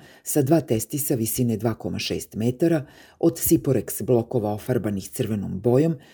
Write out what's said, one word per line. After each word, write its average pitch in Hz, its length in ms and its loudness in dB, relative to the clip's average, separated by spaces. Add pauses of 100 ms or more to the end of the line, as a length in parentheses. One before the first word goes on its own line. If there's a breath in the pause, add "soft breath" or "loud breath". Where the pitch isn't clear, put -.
(240 loud breath)
sa - 180 0
dva 147 200 4
testisa 135 540 -2
visine 113 420 0
dva 113 160 0
koma 92 260 -6
šest - 360 -6
metara, 135 500 0 (340 loud breath)
od 165 200 2
Siporex 127 640 0
blokova 117 500 2
ofarbanih 104 560 -4
crvenom 95 500 -4
bojom, 131 360 4 (180 loud breath)